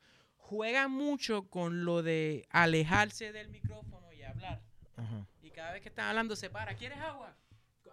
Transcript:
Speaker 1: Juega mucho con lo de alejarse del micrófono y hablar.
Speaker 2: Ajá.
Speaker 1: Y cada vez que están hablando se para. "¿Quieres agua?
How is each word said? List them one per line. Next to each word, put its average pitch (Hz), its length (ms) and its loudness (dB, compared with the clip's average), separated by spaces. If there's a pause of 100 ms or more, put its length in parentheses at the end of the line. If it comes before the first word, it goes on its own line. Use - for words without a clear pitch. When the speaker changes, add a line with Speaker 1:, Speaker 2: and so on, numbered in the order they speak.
(360)
Speaker 1:
Juega 233 520 0
mucho 262 640 0
con 175 340 0
lo 170 180 4
de 156 480 0
alejarse 175 800 6
del 214 180 -14
micrófono 208 600 -8
y 147 100 -18
hablar. 139 400 -8 (340)
Speaker 2:
Ajá. 107 300 -6 (160)
Speaker 1:
Y 156 80 -18
cada 165 220 -10
vez 196 100 -10
que 214 60 -14
están 208 200 -4
hablando 214 280 0
se 185 140 -8
para. 208 240 -6
"¿Quieres 262 240 -10
agua? 277 380 -10 (560)